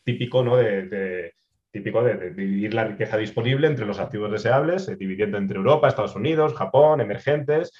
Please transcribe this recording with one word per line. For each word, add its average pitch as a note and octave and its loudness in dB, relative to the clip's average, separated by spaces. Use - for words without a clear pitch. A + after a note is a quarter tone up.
típico, B2 0
¿no? A#2+ 2
De, G2+ 2
de, F#2 -6
típico G#2+ -2
de, G#2+ 4
de F#2 -8
dividir G2 -4
la A2+ 0
riqueza G#2+ -2
disponible B2 0
entre B2 -4
los G2+ -6
activos G#2 -4
deseables, C#3+ 0
eh, F#2+ -8
dividiendo G2 -2
entre G2 -2
Europa, C3+ 4
Estados G#2+ -2
Unidos, D3+ 0
Japón, D3 4
emergentes. C#3+ -2